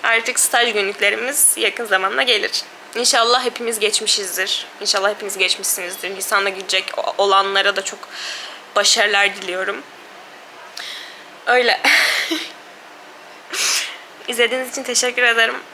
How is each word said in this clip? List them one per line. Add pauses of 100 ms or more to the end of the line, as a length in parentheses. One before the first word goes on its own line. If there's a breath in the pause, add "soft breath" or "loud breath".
Artık
staj
günlüklerimiz
yakın
zamanda
gelir. (440)
İnşallah
hepimiz
geçmişizdir. (140)
İnşallah
hepiniz
geçmişsinizdir.
Nisan'da
gidecek (120)
o-,
olanlara
da
çok (760 loud breath)
başarılar
diliyorum. (1600 loud breath)
Öyle.
<laughs> (2250 loud breath)
İzlediğiniz
için
teşekkür
ederim. (180)